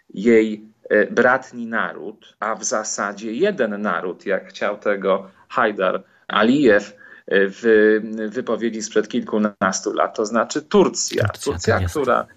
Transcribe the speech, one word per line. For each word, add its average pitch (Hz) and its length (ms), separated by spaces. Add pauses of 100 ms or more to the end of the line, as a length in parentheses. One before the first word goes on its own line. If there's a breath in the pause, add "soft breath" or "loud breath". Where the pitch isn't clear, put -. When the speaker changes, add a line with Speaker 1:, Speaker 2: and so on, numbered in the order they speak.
(140)
Speaker 1:
jej, 110 500 (260)
e, 107 160
bratni 120 600
naród, 95 720
a 107 140
w 101 100
zasadzie 107 680
jeden 123 500
naród, 90 440
jak 95 220
chciał 104 300
tego 98 520 (180 loud breath)
Hajdar 101 540 (260 soft breath)
Alijew, 117 640
e, - 20 (360 loud breath)
w 107 720 (280)
wypowiedzi 110 540
sprzed 107 260
kilkunastu 107 840
lat, - 240
to 113 100
znaczy 117 360
Turcja. 127 640
Speaker 2:
Turcja, - 240
Speaker 1:
Turcja, 98 220
Speaker 2:
tak 98 80
jest. 87 120
Speaker 1:
która 127 320 (100)